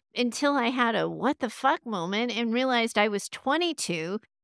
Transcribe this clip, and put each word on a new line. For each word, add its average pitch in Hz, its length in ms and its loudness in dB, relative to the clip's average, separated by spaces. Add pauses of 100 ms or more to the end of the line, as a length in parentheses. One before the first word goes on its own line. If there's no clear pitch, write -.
(160)
until 247 380 0
I 240 140 2
had 240 260 2
a 165 140 2
what 170 320 -2
the 240 100 -2
fuck 277 340 0
moment 208 520 -2
and 233 160 0
realized 240 440 0
I 208 120 6
was 202 200 -4
twenty-two, 220 920 -2 (240)